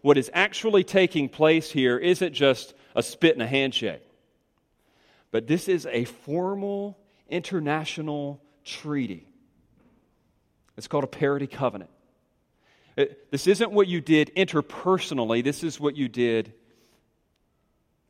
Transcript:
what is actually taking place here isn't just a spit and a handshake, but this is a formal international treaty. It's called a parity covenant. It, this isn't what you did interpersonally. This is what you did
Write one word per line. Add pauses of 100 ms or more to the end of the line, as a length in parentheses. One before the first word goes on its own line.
what
is
actually
taking
place
here
isn't
just (220)
a
spit
and
a
handshake, (1300)
but
this
is
a
formal (320)
international (240)
treaty. (1500)
It's
called
a
parity
covenant. (1040)
It,
this
isn't
what
you
did
interpersonally.
This
is
what
you
did (1600)